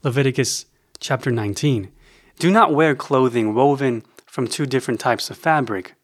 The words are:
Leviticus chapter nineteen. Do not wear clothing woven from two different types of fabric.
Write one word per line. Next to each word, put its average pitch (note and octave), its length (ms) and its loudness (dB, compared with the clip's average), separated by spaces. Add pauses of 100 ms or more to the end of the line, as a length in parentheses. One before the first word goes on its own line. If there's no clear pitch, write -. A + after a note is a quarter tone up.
Leviticus C3 640 -2 (320)
chapter C3 320 -4
nineteen. G#2+ 600 -2 (480)
Do E3+ 120 2
not G3+ 220 4
wear D3+ 220 4
clothing B2 600 0
woven C3 480 2 (240)
from B2 200 -6
two D3 200 -4
different B2+ 320 -2
types A#2 320 -2
of G2+ 60 -14
fabric. B2 680 -2